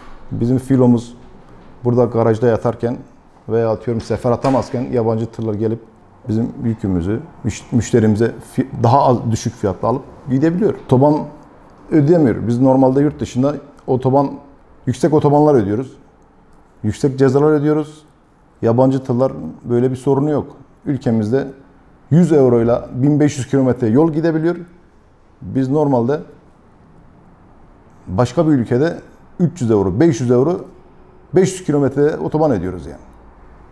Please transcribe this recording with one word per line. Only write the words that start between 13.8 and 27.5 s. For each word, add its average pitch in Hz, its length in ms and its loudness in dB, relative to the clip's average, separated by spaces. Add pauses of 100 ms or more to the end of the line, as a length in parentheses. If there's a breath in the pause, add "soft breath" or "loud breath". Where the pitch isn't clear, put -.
otoban, 131 440 0 (560)
yüksek 139 280 0
otobanlar 147 400 4
ödüyoruz. 110 420 0 (840)
Yüksek 127 360 -2
cezalar 139 340 4
ödüyoruz. 151 520 -2 (580)
Yabancı 131 420 2
tırlar 131 280 0 (320)
böyle 123 260 0
bir 131 60 -6
sorunu 139 340 0
yok. 143 160 -2 (400)
Ülkemizde 123 600 -2 (640)
yüz 156 220 4
euroyla 120 600 2
bin 143 260 2
beş 147 180 0
yüz 120 80 -8
kilometre 127 400 0
yol 147 260 2
gidebiliyor. 160 440 -2 (840)
Biz 131 260 -4
normalde 139 520 0 (1900)